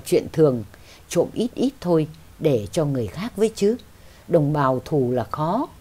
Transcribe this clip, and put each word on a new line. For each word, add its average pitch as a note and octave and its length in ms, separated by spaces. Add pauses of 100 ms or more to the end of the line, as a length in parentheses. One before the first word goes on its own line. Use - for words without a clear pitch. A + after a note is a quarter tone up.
chuyện E3+ 280
thường, C3 300 (460)
trộm E3+ 240
ít A#3 220
ít C4+ 260
thôi E3 260 (320)
để B2 320
cho D#3 140
người C3 220
khác G#3+ 280
với A3 200
chứ. G#3+ 220 (500)
Đồng D3+ 260
bào C3 320
thù C3 260
là B2 120
khó, E3 440 (140)